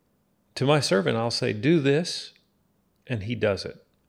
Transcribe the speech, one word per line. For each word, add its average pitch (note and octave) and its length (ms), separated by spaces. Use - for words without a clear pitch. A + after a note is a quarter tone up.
To C3 100
my D3 140
servant, D#3 380
I'll A#2 140
say, A#2 220
'Do C3 260
this,' C#3+ 540
and G#2+ 180
he A#2 120
does G2+ 300
it." - 200